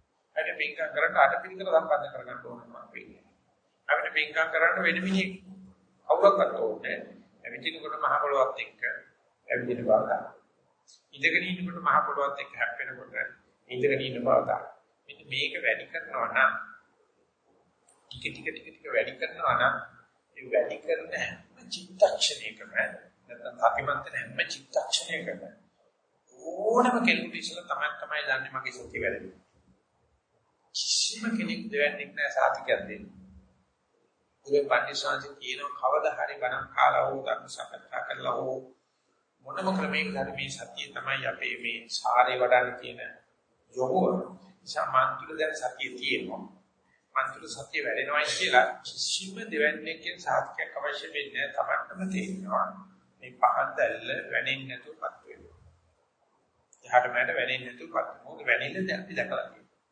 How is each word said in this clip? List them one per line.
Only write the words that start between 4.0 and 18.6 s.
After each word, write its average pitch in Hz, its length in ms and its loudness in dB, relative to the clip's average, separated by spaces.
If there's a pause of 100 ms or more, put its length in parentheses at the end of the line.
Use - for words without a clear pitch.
පින්කම් 156 380 0
කරන්න 170 320 4
වෙන 175 200 2
මිනිහෙක් 190 320 0 (760)
කවුරක්වත් 185 440 8
ඕනේ - 440 -2
නැහැ. - 180 -12 (260)
ඇවිදිනකොට 151 560 -6
මහ 143 200 2
පොළොවත් 139 420 2
එක්ක - 220 -12 (680)
ඇවිදින 123 300 0
බව 110 180 2
ගන්න. - 260 2 (920)
ඉඳගෙන 165 320 4
ඉන්නකොට 180 340 -4
මහ 147 220 4
පොළොවත් 139 380 0
එක්ක - 140 -10
හැප්පෙනකොට 120 640 -6 (540)
ඉඳගෙන 127 320 2
ඉන්න 131 160 -4
බව 127 200 6
ගන්න. - 260 2 (460)
මෙන්න - 160 -20
මේක 139 300 -2
වැඩි 123 300 0
කරනවා - 420 -4
නම් 123 240 6 (1500)
ටික - 220 -16
ටික 147 240 -8
ටික - 180 -10